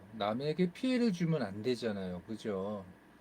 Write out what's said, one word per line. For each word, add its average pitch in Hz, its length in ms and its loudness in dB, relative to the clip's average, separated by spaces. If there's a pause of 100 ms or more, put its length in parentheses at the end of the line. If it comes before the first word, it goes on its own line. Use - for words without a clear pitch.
(120)
남에게 139 600 0
피해를 240 400 2
주면 160 300 2
안 101 200 -4
되잖아요. 101 640 0
그죠? 101 580 -4 (360)